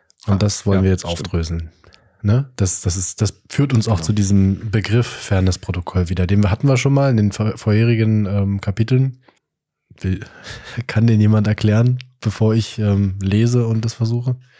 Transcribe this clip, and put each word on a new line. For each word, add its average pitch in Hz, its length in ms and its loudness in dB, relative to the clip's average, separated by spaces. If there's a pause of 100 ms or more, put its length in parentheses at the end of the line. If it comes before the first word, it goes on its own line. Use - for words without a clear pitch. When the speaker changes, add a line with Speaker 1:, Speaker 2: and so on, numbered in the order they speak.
(280)
Speaker 1:
Und 104 60 2
Speaker 2:
Ah, - 20 4
Speaker 1:
das 101 300 -2
wollen 98 140 2
Speaker 2:
ja, 95 40 2
Speaker 1:
wir 95 80 2
jetzt 90 100 0
Speaker 2:
stimmt. 87 120 -6
Speaker 1:
aufdröseln. 82 560 -6 (520)
Ne? 123 360 0
Das, - 240 -2
das 90 160 -4
ist, - 240 -6
das - 280 -2
führt 139 240 0
uns 113 140 2
auch 113 80 2
Speaker 2:
Genau. 82 120 -4
Speaker 1:
zu 113 60 0
diesem 98 560 2
Begriff 110 380 0
Fairness-Protokoll 90 1000 -2
wieder. 90 180 -2
Den 101 160 2
wir, 101 80 2
hatten 127 160 0
wir 135 80 4
schon 135 180 0
mal 139 160 2
in 123 80 2
den 104 140 2
vor-, 107 260 -4
vorherigen, 110 680 2
ähm, 98 340 -2
Kapiteln. 127 640 -2 (800)
Will, 92 180 -2 (360)
<laughs> - 320 -12
kann 113 200 2
den 110 140 4
jemand 107 260 4
erklären, 110 500 2 (220)
bevor 110 360 0
ich, 113 220 -2
ähm, 101 440 0
lese 117 460 0
und 113 180 -2
das 117 80 -6
versuche? 120 420 -4 (240)